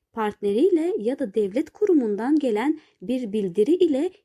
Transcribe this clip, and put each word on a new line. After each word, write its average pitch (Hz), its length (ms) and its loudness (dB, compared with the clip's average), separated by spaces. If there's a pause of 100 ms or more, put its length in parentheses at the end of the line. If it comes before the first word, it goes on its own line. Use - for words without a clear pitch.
(120)
partneriyle 262 840 0
ya 240 200 -4
da 220 160 -6
devlet 220 360 -2
kurumundan 262 680 0
gelen 269 420 0 (220)
bir 233 300 -4
bildiri 208 420 0
ile 339 360 2 (140)